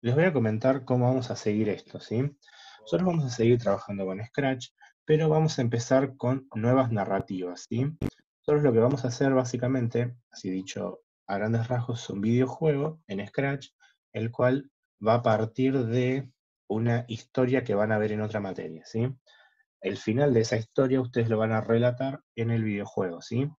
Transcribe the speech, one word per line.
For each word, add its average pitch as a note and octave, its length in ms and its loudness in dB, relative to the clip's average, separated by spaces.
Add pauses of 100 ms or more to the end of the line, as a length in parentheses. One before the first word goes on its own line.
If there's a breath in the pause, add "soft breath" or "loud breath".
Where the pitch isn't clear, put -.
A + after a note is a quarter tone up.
les A#2 140 0
voy D#3+ 100 4
a F#3 80 2
comentar B2 520 0
cómo B2 220 2
vamos B2+ 240 0
a - 40 -6
seguir G#2+ 340 0
esto, - 300 -8
¿sí? A2+ 220 -4 (600 loud breath)
Nosotros E3+ 260 0
vamos E3 180 0
a B2+ 40 -4
seguir A#2 300 4
trabajando G2+ 460 -2
con F#2+ 180 -6
Scratch, C3 440 -4 (380 soft breath)
pero D#3 240 4
vamos D#3 280 2
a C#3 40 0
empezar C3 560 0
con C3 360 -2
nuevas A#2+ 380 2
narrativas, F#2+ 800 -4
¿sí? A#2 160 -2
Nosotros - 800 -2
lo C3+ 100 4
que A2+ 60 4
vamos C3 260 2
a - 20 0
hacer C3+ 260 0
básicamente, B2 840 0 (140)
así - 220 -10
dicho F#2 480 -8 (260)
a G2 120 -4
grandes A2+ 300 0
rasgos, A#2+ 360 -4
es - 60 -14
un G2+ 120 -4
videojuego C#3 840 0
en G2+ 180 -6
Scratch, C#3 440 -4 (440 soft breath)
el A2+ 180 -4
cual B2+ 380 2 (360)
va A2 100 6
a A#2+ 60 2
partir A#2+ 640 0
de B2+ 460 -2 (360)
una A#2 400 0
historia B2+ 560 -2
que A#2 120 -2
van G#2+ 160 0
a G#2+ 80 2
ver G#2+ 140 0
en G#2+ 80 -4
otra G#2+ 180 -4
materia, E2 460 -10
¿sí? A2+ 220 -4 (760 soft breath)
El F#2+ 160 -4
final C3 360 2
de A2+ 80 4
esa A2 160 0
historia C3 440 0
ustedes A#2+ 280 0
lo A2+ 80 2
van A2 140 2
a A2 100 0
relatar B2 600 0 (140)
en A2+ 160 -2
el A2+ 120 0
videojuego, G2+ 580 -4
¿sí? C3 260 -2 (120)